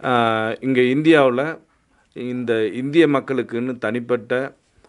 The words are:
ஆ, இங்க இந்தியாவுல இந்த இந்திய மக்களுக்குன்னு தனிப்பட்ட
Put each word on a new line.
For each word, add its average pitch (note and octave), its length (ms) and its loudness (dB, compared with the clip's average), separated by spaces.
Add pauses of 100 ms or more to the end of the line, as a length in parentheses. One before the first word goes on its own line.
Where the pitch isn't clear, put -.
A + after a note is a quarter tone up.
ஆ, A2+ 460 0 (100)
இங்க C3 220 0
இந்தியாவுல C#3 800 2 (540)
இந்த A#2+ 520 -2
இந்திய C#3 420 2
மக்களுக்குன்னு B2+ 680 -2
தனிப்பட்ட A#2+ 760 -4 (360)